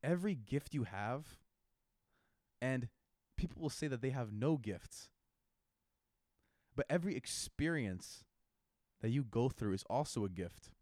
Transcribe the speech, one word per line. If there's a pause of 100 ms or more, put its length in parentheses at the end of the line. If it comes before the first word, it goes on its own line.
Every
gift
you
have, (1200)
and (480)
people
will
say
that
they
have
no
gifts, (1700)
but
every
experience (800)
that
you
go
through
is
also
a
gift. (100)